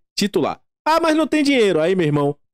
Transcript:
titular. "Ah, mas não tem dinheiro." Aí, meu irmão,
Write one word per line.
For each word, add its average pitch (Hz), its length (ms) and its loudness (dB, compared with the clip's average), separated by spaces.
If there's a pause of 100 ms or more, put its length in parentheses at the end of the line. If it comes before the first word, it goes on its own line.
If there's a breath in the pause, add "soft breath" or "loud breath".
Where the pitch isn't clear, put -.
(180)
titular. 147 440 -4 (260)
"Ah, 320 140 2
mas 320 140 0
não 311 120 0
tem 302 160 0
dinheiro." 220 380 2
Aí, 170 120 0
meu 180 120 0
irmão, 143 320 0 (160)